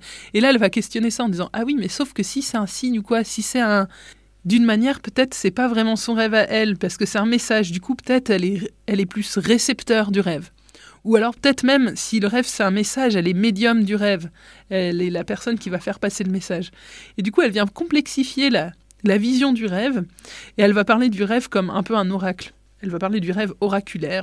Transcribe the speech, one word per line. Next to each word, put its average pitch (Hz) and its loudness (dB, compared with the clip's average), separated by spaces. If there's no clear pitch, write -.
Et 214 4
là, 262 4
elle 254 6
va 202 4
questionner 226 -2
ça - -6
en 233 0
disant, « 180 -4
Ah 220 -4
oui, 285 -2
mais 190 -2
sauf 262 -6
que 202 -2
si 269 -6
c'est - -6
un 208 -2
signe 247 -4
ou 202 -4
quoi, 226 0
si - -6
c'est 254 -2
un, 208 2
d'une 226 4
manière, 233 2
peut-être, 262 0
c'est 185 -2
pas 247 0
vraiment 220 2
son 233 -2
rêve 220 0
à 220 6
elle, 220 0
parce 180 -4
que 208 0
c'est 214 -2
un 202 0
message. 226 0
Du 175 -4
coup, 254 -4
peut-être, 254 -2
elle 185 2
est, 190 -2
elle 208 0
est 196 2
plus 208 -4
récepteur 220 2
du 196 2
rêve. » 175 -2
Ou 226 2
alors 226 2
peut-être 277 2
même, 254 4
si - -4
le 202 2
rêve 240 0
c'est - -4
un 190 4
message, 214 0
elle 175 2
est 190 0
médium 220 2
du 196 0
rêve. 196 0
Elle 180 0
est 180 0
la 175 -4
personne 233 -4
qui 190 -8
va 180 -4
faire - -6
passer 202 -2
le 185 -2
message. 180 -4
Et 208 -4
du 196 0
coup, 349 4
elle 254 4
vient 208 0
complexifier 277 0
la, 175 0
la 196 4
vision 254 2
du 220 -2
rêve, 208 -2
et 208 4
elle 202 6
va 202 4
parler 233 4
du 202 0
rêve 233 0
comme 185 0
un 190 -2
peu 220 -2
un 190 0
oracle. 185 -6
Elle 196 -6
va 170 -4
parler 196 0
du 175 -2
rêve 202 -2
oraculaire. 190 -4